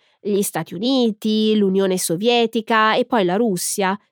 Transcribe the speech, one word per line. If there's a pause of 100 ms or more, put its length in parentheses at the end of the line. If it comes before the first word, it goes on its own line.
(220)
Gli
Stati
Uniti,
l'Unione
Sovietica
e
poi
la
Russia (120)